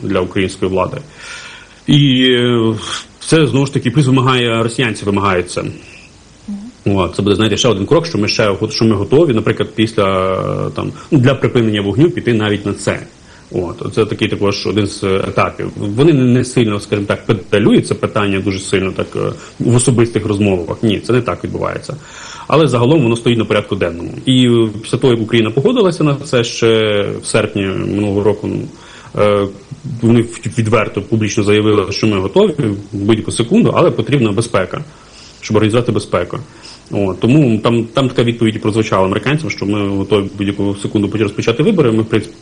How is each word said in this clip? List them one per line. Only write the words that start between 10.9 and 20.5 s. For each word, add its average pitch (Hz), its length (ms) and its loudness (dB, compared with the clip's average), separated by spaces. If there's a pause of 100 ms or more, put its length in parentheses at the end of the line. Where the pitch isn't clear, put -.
ну, 156 80 4
для 127 160 4
припинення 113 460 0
вогню 101 300 2
піти 120 240 -2
навіть 104 320 -2
на 101 60 -2
це. - 280 -4 (520)
От, 90 420 -6
це 110 100 2
такий 101 240 -2
також 101 380 -2
один 101 200 0
з - 180 -6
етапів. 95 720 -2
Вони 107 360 2
не, 131 120 4
не 123 200 4
сильно, 107 360 0
скажімо 101 260 -4
так, 98 200 -4
педалюють - 600 2
це 107 80 -4
питання 101 460 -2
дуже 95 180 -2
сильно 95 340 -2
так, 90 140 -6 (100)
е, 101 160 -2 (260)
в 120 180 2
особистих 117 500 2
розмовах. 98 560 -2